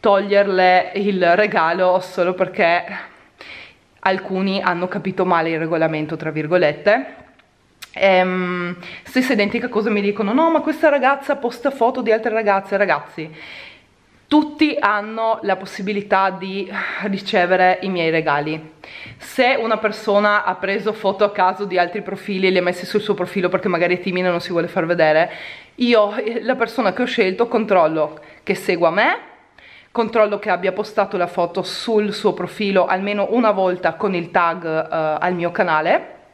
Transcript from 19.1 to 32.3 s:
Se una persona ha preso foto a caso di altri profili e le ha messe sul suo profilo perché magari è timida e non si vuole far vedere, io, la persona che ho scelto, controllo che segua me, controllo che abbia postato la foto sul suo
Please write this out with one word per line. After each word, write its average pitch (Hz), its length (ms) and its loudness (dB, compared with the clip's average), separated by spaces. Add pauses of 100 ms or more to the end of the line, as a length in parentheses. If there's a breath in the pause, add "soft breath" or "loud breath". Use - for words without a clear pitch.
Se - 440 0
una 226 160 0
persona 208 680 0
ha 185 100 -2
preso 196 380 -4
foto 208 320 0
a 202 60 0
caso 190 340 0
di 180 120 -2
altri 175 240 0
profili 190 460 -4
e - 20 4
le 185 100 4
ha 180 40 0
messe 180 240 -4
sul 208 140 0
suo 208 120 -2
profilo 180 360 -2
perché 185 180 -2
magari 175 300 0
è - 20 -8
timida 180 300 -2
e - 20 2
non 170 100 -2
si - 100 -8
vuole 170 160 0
far 165 200 -2
vedere, 160 420 4 (460 loud breath)
io, 220 400 2 (260)
la 254 140 -2
persona 226 360 -2
che 254 120 -2
ho - 20 2
scelto, 202 420 0
controllo 170 720 0 (220 loud breath)
che 185 140 -2
segua 175 340 0
me, 247 400 0 (640 loud breath)
controllo 214 480 0
che 214 100 -6
abbia 180 220 0
postato 202 460 -2
la 175 100 0
foto 175 360 -2
sul 214 500 -2
suo 202 200 0